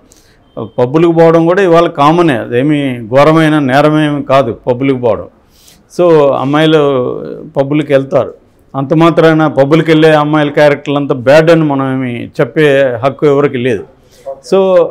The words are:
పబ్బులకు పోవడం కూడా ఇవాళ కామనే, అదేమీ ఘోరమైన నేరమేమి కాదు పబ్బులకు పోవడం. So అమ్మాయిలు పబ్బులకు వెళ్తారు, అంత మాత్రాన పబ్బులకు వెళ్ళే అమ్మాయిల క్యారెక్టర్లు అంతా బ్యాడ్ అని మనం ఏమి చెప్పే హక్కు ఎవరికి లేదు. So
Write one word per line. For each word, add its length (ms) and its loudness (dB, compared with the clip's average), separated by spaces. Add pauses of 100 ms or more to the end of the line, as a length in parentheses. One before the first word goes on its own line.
(600)
పబ్బులకు 500 0
పోవడం 340 4
కూడా 160 0
ఇవాళ 260 2
కామనే, 460 0
అదేమీ 720 -4
ఘోరమైన 520 2
నేరమేమి 640 0
కాదు 340 -2 (100)
పబ్బులకు 300 -2
పోవడం. 280 -4 (760)
So 140 4 (100)
అమ్మాయిలు 540 0 (800)
పబ్బులకు 360 -2
వెళ్తారు, 400 -2 (420)
అంత 180 -4
మాత్రాన 540 2
పబ్బులకు 440 0
వెళ్ళే 200 4
అమ్మాయిల 380 0
క్యారెక్టర్లు 500 0
అంతా 160 -4
బ్యాడ్ 360 2
అని 120 4
మనం 300 -2
ఏమి 340 -8
చెప్పే 760 0
హక్కు 220 -2
ఎవరికి 320 0
లేదు. 260 -4 (720)
So 360 2